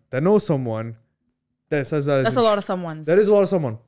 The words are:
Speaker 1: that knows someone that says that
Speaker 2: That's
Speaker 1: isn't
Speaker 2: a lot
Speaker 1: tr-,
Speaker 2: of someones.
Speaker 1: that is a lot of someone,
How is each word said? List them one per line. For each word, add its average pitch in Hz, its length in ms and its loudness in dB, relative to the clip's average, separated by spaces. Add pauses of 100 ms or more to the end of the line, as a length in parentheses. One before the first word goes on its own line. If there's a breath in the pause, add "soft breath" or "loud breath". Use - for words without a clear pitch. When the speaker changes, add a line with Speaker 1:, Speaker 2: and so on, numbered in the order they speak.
(100)
Speaker 1:
that 131 120 -2
knows 202 240 2
someone 117 500 -4 (720)
that 143 160 -2
says 147 200 -4
that 143 120 2
Speaker 2:
That's 131 160 0
Speaker 1:
isn't 151 60 2
Speaker 2:
a 226 40 4
lot 214 100 4
Speaker 1:
tr-, 202 40 -2
Speaker 2:
of 196 80 -8
someones. 165 400 -8
Speaker 1:
that 170 120 4
is 208 100 4
a 208 40 4
lot 202 100 6
of 185 60 2
someone, 151 400 -2